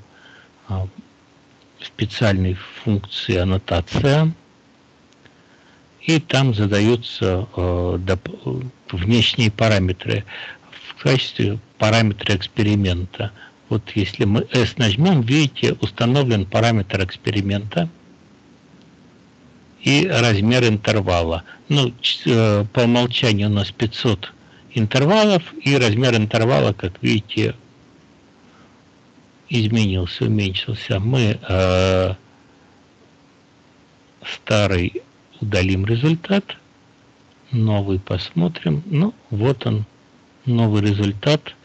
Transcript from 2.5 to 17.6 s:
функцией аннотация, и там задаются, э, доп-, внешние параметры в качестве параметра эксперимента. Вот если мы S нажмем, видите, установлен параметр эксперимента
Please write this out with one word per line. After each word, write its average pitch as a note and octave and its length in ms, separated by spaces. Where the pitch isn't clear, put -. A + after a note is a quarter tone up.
функцией - 880
аннотация, A2 920
и D#3+ 220
там C3+ 320
задаются, G#2 920
э, F2+ 420
доп-, B2+ 720
внешние A2 640
параметры G2+ 720
в - 160
качестве A#2+ 560
параметра G#2+ 600
эксперимента. G2+ 960
Вот A2+ 260
если G#2 300
мы G#2 260
S - 260
нажмем, C3 440
видите, C3+ 600
установлен A#2 640
параметр A2 580
эксперимента G2+ 840